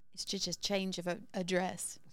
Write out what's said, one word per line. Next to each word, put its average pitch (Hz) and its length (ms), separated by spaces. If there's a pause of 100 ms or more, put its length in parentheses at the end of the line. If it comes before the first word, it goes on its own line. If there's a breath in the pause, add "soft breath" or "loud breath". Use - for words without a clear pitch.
(140)
It's - 120
just 196 220
a 175 120
change 190 400
of 175 80
a, 175 120 (140)
address, 185 640 (160)